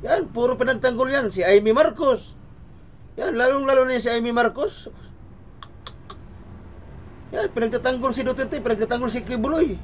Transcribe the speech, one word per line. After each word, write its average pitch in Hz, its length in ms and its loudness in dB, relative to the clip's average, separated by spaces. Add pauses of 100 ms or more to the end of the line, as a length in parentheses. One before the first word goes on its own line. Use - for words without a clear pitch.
Yan, - 240 0
puro 247 320 0
pinagtanggol 254 480 2
yan. 262 240 0
Si 185 80 -4
Amy 202 320 6
Marcos. 302 640 2 (800)
Yan, - 240 -2
lalong-lalo 269 480 4
na 254 80 0
yan 214 80 -2
si 240 80 0
Amy 233 240 0
Marcos. 240 560 0 (2500)
Yan, 403 160 -2
pinagtatanggol 247 640 0
si 233 80 -4
Duterte, 262 400 -2
pinagtatanggol 233 480 -2
si 233 160 -4
Kibuloy. 254 600 0